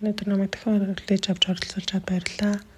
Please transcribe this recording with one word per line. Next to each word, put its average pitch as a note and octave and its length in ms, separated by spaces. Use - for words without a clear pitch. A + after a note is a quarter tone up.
Өнөөдөр G#3 300
намайг G3 240
дахин G#3 260
оролцуулж F#3+ 480
авч F3+ 160
оролцуулж - 480
аваад F#3+ 140
баярлалаа. G3+ 480